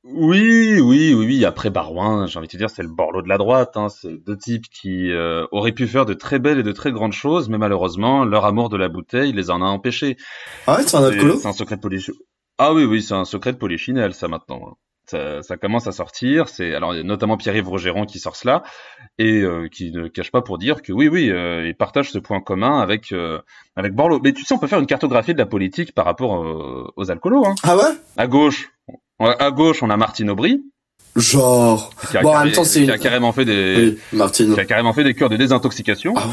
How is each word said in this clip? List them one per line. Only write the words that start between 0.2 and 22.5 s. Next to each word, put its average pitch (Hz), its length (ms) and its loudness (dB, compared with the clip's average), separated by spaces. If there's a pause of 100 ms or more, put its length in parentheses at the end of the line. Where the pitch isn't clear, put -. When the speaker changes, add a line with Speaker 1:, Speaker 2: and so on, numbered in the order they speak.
Speaker 1:
oui, 139 320 6
oui, 110 140 4
oui. 127 180 2
Après 95 240 -2
Barouin, 92 560 -2
j'ai 82 140 -10
envie 80 80 -12
de - 40 -18
te 87 60 -16
dire, 107 140 -4
c'est 98 100 -14
le 85 80 -8
borloo 85 320 -4
de 87 80 -12
la 98 80 2
droite, 120 400 2
hein. 104 120 -2
C'est 82 360 -14
deux 101 120 -8
types 117 320 -8
qui, 92 420 -6
euh, 85 400 -2
auraient 110 220 0
pu 123 140 -2
faire 127 180 0
de 101 80 -4
très - 260 -4
belles 143 200 2
et 117 40 -2
de 104 80 -2
très 135 200 -6
grandes 107 220 -4
choses, 143 360 -2
mais 110 100 -2
malheureusement, 101 640 0
leur 104 200 2
amour 110 240 0
de 104 80 -4
la 92 120 0
bouteille 123 420 -2
les 92 200 -4
en 90 100 -2
a 92 40 0
empêchés. 120 520 -4 (480)
Speaker 2:
Ah 147 120 2
ouais, 277 100 0
c'est 165 100 0
un 139 40 6
Speaker 1:
C'est, 131 120 4
Speaker 2:
alcoolo ? 143 260 4
Speaker 1:
c'est - 80 -6
un 101 60 -4
secret 104 220 -6
de 101 60 -14
polichinelle. 95 380 -6 (380)
Ah 147 160 4
oui, 156 120 4
oui, 107 180 0
c'est 104 100 -6
un 95 120 -2
secret 117 280 -6
de 127 40 -12
polichinelle, 104 580 -4
ça, 87 120 -8
maintenant, 80 400 -10
hein. - 60 -20 (360)
Ça, 73 320 -8
ça 85 140 -10
commence 107 320 -4
à 92 60 -6
sortir. 131 560 -2
C'est, 85 260 -6
alors, 82 180 -4
il 82 40 -6
y - 20 -6
a 80 40 -8
notamment 104 340 -2
Pierre-Yves 98 320 -4
Rogeron 92 360 -4
qui 90 140 -18
sort - 160 -12
cela 135 280 0 (540)
et, 110 240 2
euh, 85 300 -2
qui 87 220 -12
ne 82 160 -8
cache - 220 -10
pas 123 100 0
pour 95 160 -8
dire 135 240 -4
que - 100 -12
oui, 131 160 2
oui, 151 240 2
euh, 85 340 -4
il 82 100 -6
partage 135 360 -2
ce 104 80 -6
point 95 220 -6
commun 120 400 0